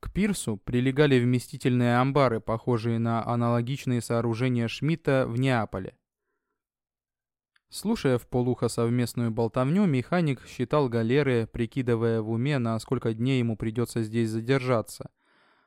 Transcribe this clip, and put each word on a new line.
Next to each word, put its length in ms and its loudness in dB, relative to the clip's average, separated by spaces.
К 120 -10
пирсу 460 -2
прилегали 600 4
вместительные 760 2
амбары, 440 2
похожие 580 -2
на 280 -2
аналогичные 760 0
сооружения 680 0
Шмидта 580 0
в 100 -6
Неаполе. 600 -2
Слушая 480 0
вполуха 500 0
совместную 600 0
болтовню, 560 0
механик 600 0
считал 420 0
галеры, 640 2
прикидывая 680 0
в 80 -6
уме, 280 0
на 200 -2
сколько 360 -2
дней 260 0
ему 160 0
придется 460 -2
здесь 280 0
задержаться. 800 -2